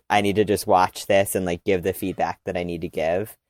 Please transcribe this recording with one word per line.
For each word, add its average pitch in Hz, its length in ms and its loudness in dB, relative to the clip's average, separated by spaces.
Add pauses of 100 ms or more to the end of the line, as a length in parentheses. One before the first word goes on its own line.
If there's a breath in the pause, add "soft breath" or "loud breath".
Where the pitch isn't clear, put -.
(100)
I 104 100 2
need 101 160 0
to 107 80 4
just 98 220 0
watch 92 400 2
this 98 280 2
and, 95 120 -2
like, 87 180 -4
give 92 180 0
the 92 120 -2
feedback 85 500 -4
that 92 140 -4
I 90 60 -4
need 85 180 -8
to 87 60 -6
give." 85 460 -4 (160)